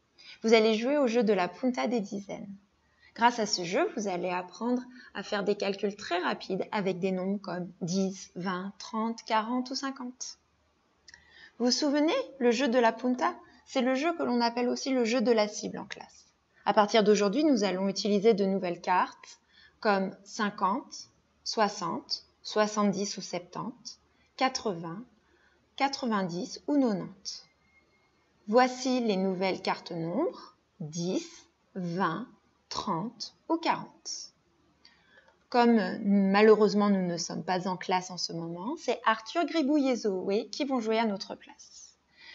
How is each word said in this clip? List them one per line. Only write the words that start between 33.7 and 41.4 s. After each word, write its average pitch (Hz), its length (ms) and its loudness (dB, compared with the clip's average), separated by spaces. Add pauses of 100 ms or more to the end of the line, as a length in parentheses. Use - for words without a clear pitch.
Comme, 240 280 6
euh, 185 220 0
malheureusement 202 880 6
nous 190 180 2
ne 170 120 -2
sommes 175 260 -8
pas 185 240 -2
en 185 80 -2
classe 185 340 -2
en 180 60 -10
ce - 160 -6
moment, 170 460 -6
c'est - 260 -4
Arthur, 226 400 0
Gribouille 285 460 2
et 240 60 2
Zoé 196 520 -2
qui - 160 -4
vont 262 160 -2
jouer 220 180 0
à 226 60 2
notre 196 300 -4
place. - 640 -20 (360)